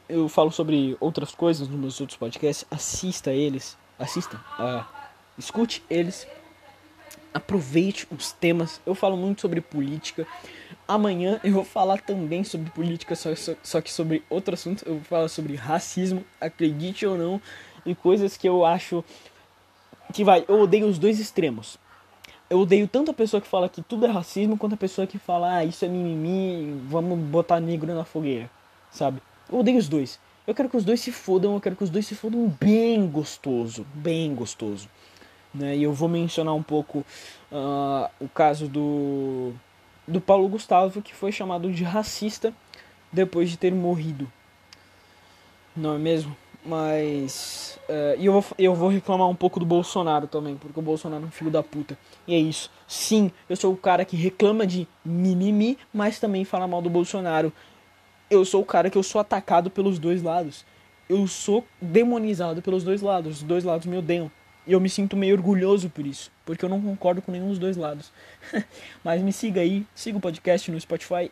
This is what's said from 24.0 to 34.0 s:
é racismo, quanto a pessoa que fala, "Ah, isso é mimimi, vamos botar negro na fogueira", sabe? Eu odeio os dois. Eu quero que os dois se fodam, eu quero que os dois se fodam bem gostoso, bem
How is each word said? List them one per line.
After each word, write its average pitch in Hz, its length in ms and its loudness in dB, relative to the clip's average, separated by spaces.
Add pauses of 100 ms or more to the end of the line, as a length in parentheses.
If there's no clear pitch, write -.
é 233 40 6
racismo, 202 480 0
quanto 208 160 -2
a 208 40 -4
pessoa 190 300 -4
que 196 100 -12
fala, 180 400 -2
"Ah, 165 80 2
isso 170 180 -4
é 185 40 2
mimimi, 170 1000 -2
vamos 165 300 0
botar 165 420 2
negro 165 340 -2
na 160 120 -4
fogueira", 135 440 -4 (420)
sabe? 135 280 -2 (320)
Eu 240 80 2
odeio 247 180 6
os 196 100 4
dois. 143 320 -2 (260)
Eu - 80 -2
quero 262 160 -2
que 254 80 0
os 208 80 2
dois 240 160 2
se 247 100 -8
fodam, 196 440 0
eu 202 60 -4
quero 185 140 -2
que 196 80 -6
os 190 60 0
dois 208 160 -2
se - 80 -12
fodam 226 340 -2 (140)
bem 220 480 4
gostoso, 120 760 -4 (100)
bem 156 400 -2